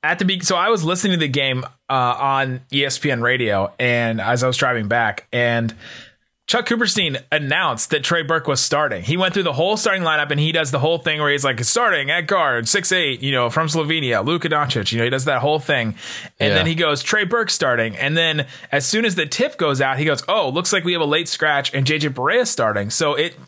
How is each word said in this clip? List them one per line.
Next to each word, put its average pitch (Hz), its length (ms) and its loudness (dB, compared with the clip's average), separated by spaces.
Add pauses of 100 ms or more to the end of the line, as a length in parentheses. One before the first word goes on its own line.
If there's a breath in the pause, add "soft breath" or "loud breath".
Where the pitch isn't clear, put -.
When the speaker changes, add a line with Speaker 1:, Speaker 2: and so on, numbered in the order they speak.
Speaker 1:
At 170 160 0
the 190 60 0
be-, 185 160 0
so 180 140 0
I 180 140 2
was 202 140 2
listening 180 300 0
to 170 60 0
the 151 80 0
game, 131 360 -2 (260)
uh, 135 40 0
on 131 680 0 (100)
E 139 140 2
S 135 120 -2
P 147 140 0
N 120 100 0
radio, 113 580 0
and 120 420 0
as 120 220 0
I 131 40 2
was 123 100 0
driving 123 300 0
back, 113 460 0
and 117 400 0 (720 loud breath)
Chuck 240 200 -2
Cooperstein 202 640 0
announced 147 600 0
that 147 160 0
Trey 170 180 0
Burke 156 240 -2
was 139 140 2
starting. 139 420 0
He 147 140 -2
went 185 160 0
through 196 100 0
the 165 80 0
whole 175 240 0
starting 190 280 0
lineup, 151 280 0
and 147 80 0
he 160 140 0
does 156 180 0
the 143 80 0
whole 160 180 2
thing 156 220 -2
where 147 100 2
he's 143 140 0
like, 123 220 0
"Starting 180 440 2
at 175 120 0
guard, 147 480 0
six 190 240 0
eight, 151 280 0
you 139 120 -2
know, 123 160 2
from 160 180 0
Slovenia, 151 560 0
Luka 160 240 -2
Doncic." 135 460 0
You 117 60 -2
know, 117 40 2
he 120 60 0
does 131 160 -2
that 131 160 0
whole 151 180 0
thing, 123 360 -2 (440 loud breath)
and 139 120 2
Speaker 2:
Yeah. - 20 4
Speaker 1:
then 160 140 2
he 165 80 0
goes, 151 280 0
"Trey 214 220 0
Burke 220 240 0
starting." 117 480 0
And 139 180 -2
then 160 300 0 (260 loud breath)
as 139 140 0
soon 220 180 2
as 196 120 0
the 165 100 -2
tip 262 320 -2
goes 139 240 0
out, 135 160 0
he 151 80 0
goes, 147 240 0
"Oh, 190 180 2
looks 160 240 0
like 180 140 0
we 175 80 0
have 170 80 0
a 151 40 2
late 160 220 0
scratch, 143 460 0
and 135 120 0
J 156 120 0
J 151 100 0
Barea 151 400 0
starting." 107 440 0
So 147 240 0
it 165 200 -2 (120)